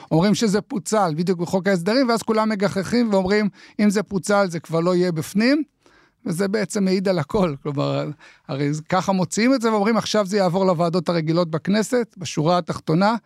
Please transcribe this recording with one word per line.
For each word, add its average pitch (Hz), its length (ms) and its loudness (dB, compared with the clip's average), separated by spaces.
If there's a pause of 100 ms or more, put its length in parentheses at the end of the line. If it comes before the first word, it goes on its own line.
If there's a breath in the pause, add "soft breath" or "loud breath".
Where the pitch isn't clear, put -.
(120)
אומרים 180 240 4
שזה 208 260 0
פוצל 196 560 -2
בדיוק 175 220 -2
בחוק 175 280 -2
ההסדרים, 208 420 2
ואז 226 120 0
כולם 220 280 0
מגחכים 208 640 0
ואומרים, 196 360 2 (300 loud breath)
"אם 208 100 4
זה 202 140 0
פוצל, 202 460 0
זה 165 100 -6
כבר 160 200 -2
לא 180 160 2
יהיה 180 160 2
בפנים", 226 520 0 (640 soft breath)
וזה 190 220 -2
בעצם 202 380 -2
מעיד 185 220 0
על 180 120 2
הכל. 165 440 0
כלומר, 143 460 -2 (380 loud breath)
הרי 143 220 -4 (200)
ככה 185 220 0
מוציאים 202 420 0
את 262 80 0
זה 226 100 0
ואומרים, 220 260 2
"עכשיו 208 280 0
זה 196 120 -2
יעבור 190 280 2
לוועדות 175 440 0
הרגילות 165 420 0
בכנסת". 214 640 -2
בשורה 170 400 0
התחתונה, 180 580 0 (100)